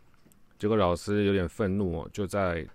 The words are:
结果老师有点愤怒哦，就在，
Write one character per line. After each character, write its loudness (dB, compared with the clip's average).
结 -2
果 2
老 4
师 -2
有 4
点 2
愤 -2
怒 -2
哦， -12
就 -4
在， -2